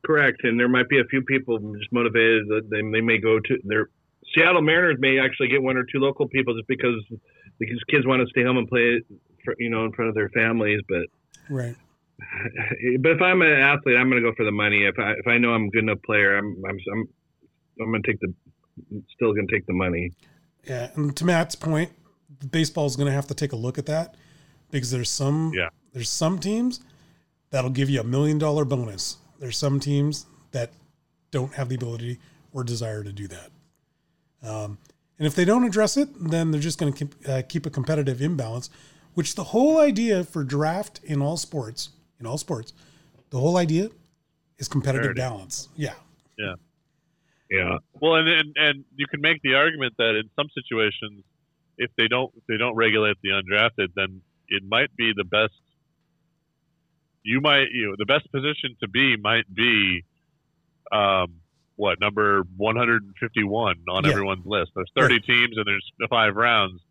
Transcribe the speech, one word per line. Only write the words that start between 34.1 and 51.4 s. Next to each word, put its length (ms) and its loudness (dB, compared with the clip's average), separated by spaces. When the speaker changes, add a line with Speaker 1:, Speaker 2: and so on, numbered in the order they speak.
Speaker 2:
Um, 360 -10
and 80 0
if 80 0
they 100 4
don't 200 4
address 320 2
it, 200 2
then 340 0
they're 100 0
just 180 -4
gonna 120 0
keep, 220 -8
uh, 200 -2
keep 200 -6
a 20 -4
competitive 520 -2
imbalance, 480 -4
which 200 -4
the 80 -6
whole 360 4
idea 440 4
for 200 -6
draft 600 -2
in 180 -2
all 160 -2
sports, 520 -8
in 60 -14
all 120 -6
sports, 360 -8
the 80 -2
whole 180 4
idea 320 2
is 100 -10
competitive 360 0
Speaker 3:
Parity. 60 -4
Speaker 2:
balance. 540 -8
Yeah. 180 -6
Speaker 3:
Yeah. 160 -8
Speaker 1:
Yeah. 280 -2
Speaker 3:
Well, 220 2
and, 140 2
and, 280 0
and 280 0
you 120 -4
can 140 -6
make 200 0
the 140 2
argument 420 0
that 180 2
in 200 -4
some 180 -4
situations, 720 -4